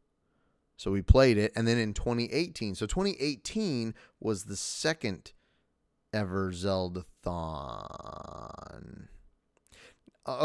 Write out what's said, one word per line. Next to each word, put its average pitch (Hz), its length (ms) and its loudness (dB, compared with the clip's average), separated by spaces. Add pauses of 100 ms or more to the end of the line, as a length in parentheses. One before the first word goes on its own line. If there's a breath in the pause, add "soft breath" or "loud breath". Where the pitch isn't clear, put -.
(760)
So - 140 -6
we 98 120 0
played 131 340 10
it, 104 180 4
and 117 140 2
then 117 80 6
in 110 160 2
twenty 117 400 -2
eighteen, 139 420 -2
so 107 120 -4
twenty 190 340 0
eighteen 135 760 -2 (240 loud breath)
was 104 260 -2
the 101 120 -8
second - 760 -4 (800)
ever 95 420 -2
Zeldathon. 90 560 -2 (3250 loud breath)
Uh, 131 200 -4